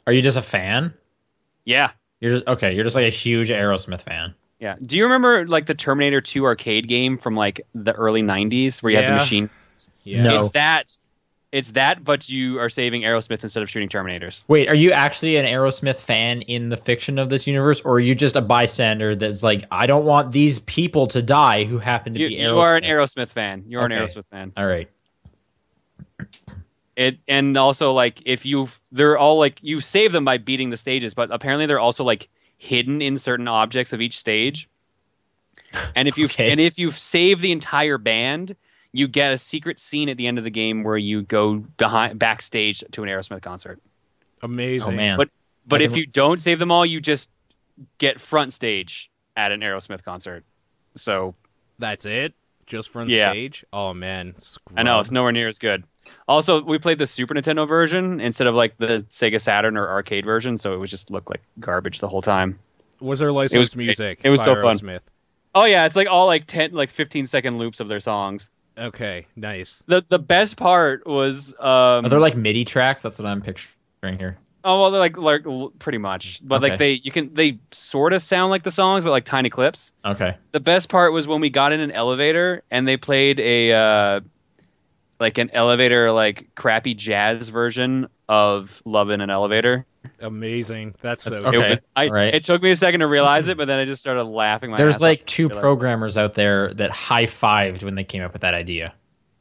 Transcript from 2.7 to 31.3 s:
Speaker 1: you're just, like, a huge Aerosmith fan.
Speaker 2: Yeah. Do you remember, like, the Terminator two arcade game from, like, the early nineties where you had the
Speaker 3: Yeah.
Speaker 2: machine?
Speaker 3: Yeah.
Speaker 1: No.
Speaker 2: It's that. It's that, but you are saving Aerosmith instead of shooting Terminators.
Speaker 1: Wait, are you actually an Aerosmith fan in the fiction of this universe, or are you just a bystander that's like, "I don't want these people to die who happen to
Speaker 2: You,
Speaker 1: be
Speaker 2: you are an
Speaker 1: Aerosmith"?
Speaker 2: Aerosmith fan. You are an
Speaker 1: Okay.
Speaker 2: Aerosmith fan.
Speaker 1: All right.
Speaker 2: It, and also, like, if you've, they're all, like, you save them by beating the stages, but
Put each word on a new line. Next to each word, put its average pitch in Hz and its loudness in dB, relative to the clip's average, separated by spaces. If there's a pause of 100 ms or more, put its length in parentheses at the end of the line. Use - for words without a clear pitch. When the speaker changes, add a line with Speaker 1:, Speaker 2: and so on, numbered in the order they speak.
Speaker 1:
you're 104 0
just, 120 0
like, 123 4
a 113 2
huge 117 0
Aerosmith 101 -2
fan. 82 -10 (260)
Speaker 2:
Yeah. 101 -8 (100)
Do 131 -4
you 208 2
remember, 247 4
like, 160 0
the 151 -2
Terminator 143 2
two 135 -2
arcade 113 0
game 127 0
from, 117 -4
like, 104 -2 (140)
the 113 0
early 110 0
nineties 107 -2
where 113 0
you 107 4
had 127 4
the 135 2
Speaker 3:
Yeah. 139 2
Speaker 2:
machine? 113 0 (540)
Speaker 3:
Yeah. 104 0
Speaker 1:
No. 113 4
Speaker 2:
It's 104 2
that. 151 0 (560)
It's 127 -4
that, 143 2
but 143 -2
you 127 -4
are 120 -2
saving 120 -4
Aerosmith 110 -2
instead 110 -6
of 98 -8
shooting 104 -6
Terminators. 90 -8
Speaker 1:
Wait, 147 6
are 151 2
you 165 8
actually 147 2
an 135 2
Aerosmith 131 0
fan 117 -2
in 120 -6
the 120 -4
fiction 123 -2
of 135 0
this 135 -2
universe, 139 2
or 131 0
are 120 6
you 123 4
just 135 2
a 139 2
bystander 110 2
that's 104 -4
like, 104 2
"I 95 0
don't 143 4
want 143 2
these 143 4
people 160 0
to 127 -2
die 120 4
who 117 -4
happen 117 -4
to 120 -4
Speaker 2:
You, 156 0
Speaker 1:
be 120 -6
Speaker 2:
you 117 0
are 170 6
an 165 2
Speaker 1:
Aerosmith"? 147 0
Speaker 2:
Aerosmith - -12
fan. 98 -6
You 120 -8
are 120 0
an 117 -2
Speaker 1:
Okay. 110 -2
Speaker 2:
Aerosmith 101 -10
fan. 95 -14
Speaker 1:
All 101 -2
right. 85 -4 (2000)
Speaker 2:
It, 127 0 (100)
and 139 2
also, 135 2
like, 123 0
if 127 -4
you've, 135 -4 (100)
they're 147 4
all, 151 6
like, 143 2
you 151 -6
save 196 2
them 156 0
by 131 2
beating 127 -4
the 117 -8
stages, 127 -6
but 117 -2